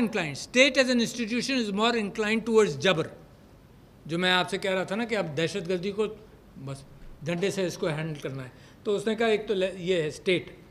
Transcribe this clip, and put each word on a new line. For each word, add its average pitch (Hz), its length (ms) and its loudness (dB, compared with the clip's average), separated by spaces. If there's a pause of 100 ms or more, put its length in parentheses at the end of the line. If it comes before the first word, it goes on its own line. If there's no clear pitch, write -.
inclined, 170 460 -2
state 262 300 6
as 262 120 6
an 247 100 4
institution 240 680 -2
is 202 140 -4
more 233 140 4
inclined 220 480 0
towards 214 340 4
जबर। 160 340 2 (960)
जो 156 120 -4
मैं 185 140 2
आपसे 180 260 2
कह 196 140 -2
रहा 190 120 0
था 180 100 -6
ना 226 100 -2
कि 233 100 -4
अब 170 200 -2
दहशतगर्दी 170 560 -2
को 208 160 -2 (520)
बस 135 260 -12 (400)
डंडे 175 260 0
से 190 160 0
इसको 165 200 -4
हैंडल 156 340 -4
करना 135 220 -8
है, 127 100 -16 (320)
तो 202 120 0
उसने 214 200 0
कहा 226 120 2
एक 214 200 0
तो 220 60 0
ले-, 185 220 0
ये 180 260 0
है 151 80 -2
स्टेट। - 480 -2 (120)